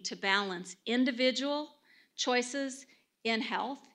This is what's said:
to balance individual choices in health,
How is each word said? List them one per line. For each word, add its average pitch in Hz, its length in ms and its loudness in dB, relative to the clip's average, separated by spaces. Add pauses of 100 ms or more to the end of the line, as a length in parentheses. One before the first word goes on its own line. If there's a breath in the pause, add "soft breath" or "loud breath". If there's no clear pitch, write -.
to 190 120 -6
balance 196 600 0 (100)
individual 254 920 0 (400 soft breath)
choices 262 680 0 (380 soft breath)
in 226 160 2
health, 226 400 -4 (140)